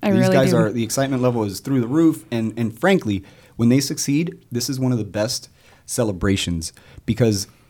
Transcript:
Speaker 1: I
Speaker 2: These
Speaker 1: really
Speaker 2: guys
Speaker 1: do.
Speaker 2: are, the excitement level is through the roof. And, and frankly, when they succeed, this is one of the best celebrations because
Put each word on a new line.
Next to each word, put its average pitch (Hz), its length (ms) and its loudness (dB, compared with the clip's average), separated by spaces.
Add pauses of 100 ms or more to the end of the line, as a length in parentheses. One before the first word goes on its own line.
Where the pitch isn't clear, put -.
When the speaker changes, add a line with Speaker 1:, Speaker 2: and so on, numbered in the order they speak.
Speaker 1:
I 214 80 0
Speaker 2:
These 190 120 4
Speaker 1:
really - 100 4
Speaker 2:
guys - 180 4
Speaker 1:
do. 120 60 4
Speaker 2:
are, 110 160 2
the 117 100 -2
excitement 135 400 -2
level 120 220 2
is 98 160 -6
through 135 220 0
the 113 40 -2
roof. 156 440 2
And, 113 280 -2
and 110 180 -4
frankly, 110 460 0 (340)
when 117 120 2
they 131 120 4
succeed, 147 680 -4
this 120 200 -4
is 131 100 -6
one 127 120 0
of 120 60 -2
the 104 60 -4
best 104 460 -6 (340)
celebrations 98 880 -2 (320)
because 110 440 0 (220)